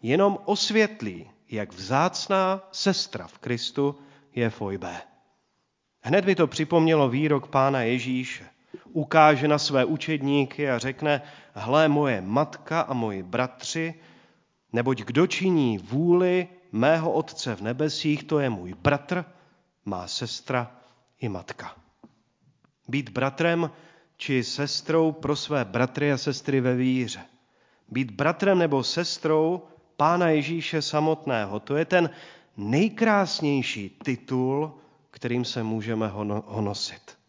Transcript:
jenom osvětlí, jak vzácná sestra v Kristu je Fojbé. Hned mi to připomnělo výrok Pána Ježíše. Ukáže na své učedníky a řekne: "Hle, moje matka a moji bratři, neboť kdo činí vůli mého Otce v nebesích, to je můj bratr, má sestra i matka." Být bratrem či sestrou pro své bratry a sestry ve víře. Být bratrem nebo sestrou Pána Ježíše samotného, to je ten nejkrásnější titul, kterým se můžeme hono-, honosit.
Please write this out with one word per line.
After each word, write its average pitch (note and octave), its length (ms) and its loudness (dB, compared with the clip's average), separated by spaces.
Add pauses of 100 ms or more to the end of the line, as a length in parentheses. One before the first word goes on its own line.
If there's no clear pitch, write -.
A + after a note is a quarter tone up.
jenom F#3 440 4
osvětlí, G#3 840 0 (200)
jak G#2+ 240 -6
vzácná F#3 960 0
sestra G#2+ 560 -4
v - 100 -20
Kristu C#3 580 -2 (400)
je A#2 140 2
Fojbé. F#2+ 520 -8 (1000)
Hned F3+ 240 2
mi F#3+ 100 4
to D#3 120 4
připomnělo D#3+ 600 4
výrok C#3+ 380 0
Pána C3+ 340 2
Ježíše. B2+ 640 -2 (400)
Ukáže D3+ 640 4
na D3+ 100 4
své C#3 280 2
učedníky C#3+ 880 0
a A#2+ 80 0
řekne: C3+ 420 -2 (320)
"Hle, C#3 340 2
moje C#3+ 340 2
matka D3 600 -2
a C3+ 120 -4
moji G#2+ 300 -4
bratři, B2+ 680 -6 (800)
neboť A#2+ 280 0
kdo B2+ 260 2
činí D#3+ 500 2
vůli F3 720 2 (240)
mého D#3+ 400 2
Otce C3 440 -4
v F#2+ 60 -12
nebesích, D3 600 -2
to D#3 160 0
je C3+ 100 0
můj F#2 240 -6
bratr, D3 520 -2 (600)
má F2+ 220 -8
sestra A#2+ 640 -6 (480)
i A#2 100 -4
matka." - 460 -12 (1120)
Být C3 220 -4
bratrem D3+ 600 0 (460)
či C3 260 0
sestrou D#3+ 680 0
pro D3 240 -2
své C#3 300 -2
bratry B2+ 460 0
a C3+ 60 0
sestry C3+ 440 -2
ve B2 140 2
víře. B2+ 460 0 (680)
Být A#2+ 220 -2
bratrem F3 480 2
nebo C#3+ 240 2
sestrou E3 800 0 (340)
Pána E3+ 320 4
Ježíše D#3 520 0
samotného, C#3+ 800 0
to - 160 -4
je D#3+ 100 0
ten E3+ 240 2 (480)
nejkrásnější D3 1300 0 (140)
titul, C3+ 720 -2 (380)
kterým A#2+ 340 -4
se A#2+ 180 -6
můžeme A2 440 -2
hono-, G#2 400 -4
honosit. - 720 -6 (120)